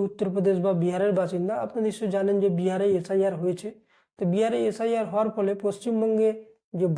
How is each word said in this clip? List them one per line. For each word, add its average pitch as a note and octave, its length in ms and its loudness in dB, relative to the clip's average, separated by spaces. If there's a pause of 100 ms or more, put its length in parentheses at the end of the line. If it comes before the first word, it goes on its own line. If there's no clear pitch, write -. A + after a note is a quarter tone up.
উত্তরপ্রদেশ G3 580 0
বা G3 80 2 (100)
বিহারের F#3 360 2
বাসিন্দা। F3+ 360 -2 (100)
আপনি G#3+ 220 -6
নিশ্চয়ই G#3 300 -4
জানেন G3 260 2
যে G3+ 60 4 (100)
বিহারে F#3+ 280 0 (120)
এসআইআর F#3+ 440 0
হয়েছে, F3+ 260 -2 (500)
তো - 40 -4 (100)
বিহারে A3+ 260 2 (120)
এসআইআর A3+ 420 -2
হওয়ার G#3+ 220 2
ফলে G3 180 0 (120)
পশ্চিমবঙ্গে A3 680 2 (440)
যে F3+ 120 0 (120)